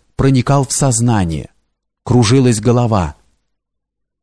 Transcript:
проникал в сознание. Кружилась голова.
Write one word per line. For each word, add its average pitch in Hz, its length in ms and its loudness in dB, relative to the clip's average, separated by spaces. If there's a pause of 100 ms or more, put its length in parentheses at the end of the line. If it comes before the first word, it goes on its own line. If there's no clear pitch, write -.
(160)
проникал 135 500 0
в - 60 -10
сознание. 110 760 -2 (520)
Кружилась 120 580 2
голова. 110 540 0 (1080)